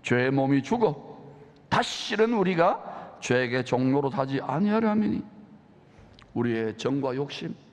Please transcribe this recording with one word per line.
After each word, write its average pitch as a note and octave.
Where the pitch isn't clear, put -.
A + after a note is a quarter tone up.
죄의 B2
몸이 C#3
죽어 A3
다시는 A3+
우리가 F#3
죄에게 B2
종로로 C3
타지 C3+
아니하려 G#3
함이니. G#3+
우리의 A2+
정과 C3
욕심 C#3+